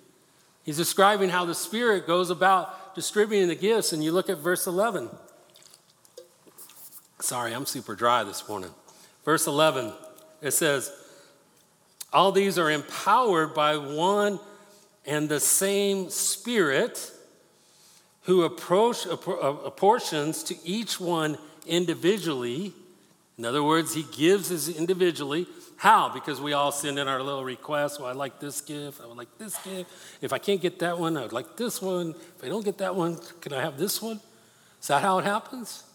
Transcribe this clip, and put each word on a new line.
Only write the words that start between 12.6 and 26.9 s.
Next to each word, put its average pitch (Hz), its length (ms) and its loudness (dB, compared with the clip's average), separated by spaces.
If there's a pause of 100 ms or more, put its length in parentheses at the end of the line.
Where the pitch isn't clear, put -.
empowered 160 880 2
by 151 220 4
one 180 640 0 (640)
and 151 220 0
the 147 100 0
same 196 720 2
Spirit, 190 1040 0 (1120)
who 180 200 4
approach-, 196 640 2
appro-, 170 360 -6
uh, 147 240 -2
apportions 165 800 0
to - 220 -8
each 196 340 -4
one 160 400 0 (260)
individually." 165 1120 0 (640)
In 117 80 -8
other 139 160 0
words, 156 320 2
he 156 80 -2
gives 160 480 2
us 156 180 -4
individually. 170 800 0 (300)
How? 175 340 6
Because 131 300 -8
we 147 120 -4
all 143 180 2
send 139 280 -4